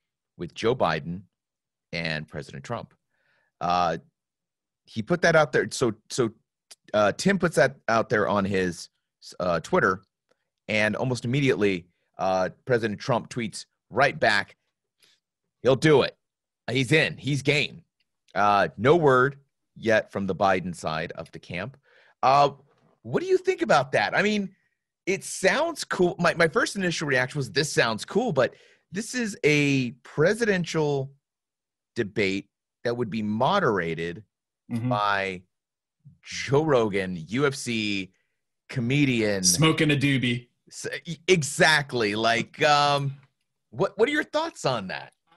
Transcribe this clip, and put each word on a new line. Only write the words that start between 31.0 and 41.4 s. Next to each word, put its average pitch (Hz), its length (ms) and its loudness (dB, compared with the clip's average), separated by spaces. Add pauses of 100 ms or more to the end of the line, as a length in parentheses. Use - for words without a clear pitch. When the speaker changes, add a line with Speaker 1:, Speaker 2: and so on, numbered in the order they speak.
Speaker 1:
debate 98 540 -2 (360)
that 120 120 -4
would 120 140 -4
be 113 120 -4
moderated 104 1040 -2 (440)
Speaker 2:
Mm-hmm. 120 200 -4
Speaker 1:
by 98 540 -2 (840)
Joe 139 400 -2
Rogan, 101 520 0 (120)
U 131 180 0
F 135 80 -2
C 104 560 -4 (580)
comedian. 117 760 0
Speaker 2:
Smoking 151 480 2
a - 20 2
doobie. 123 540 0 (200)
Speaker 1:
S-, - 200 -12 (160)
e-, 165 140 -12 (100)
exactly. 143 880 2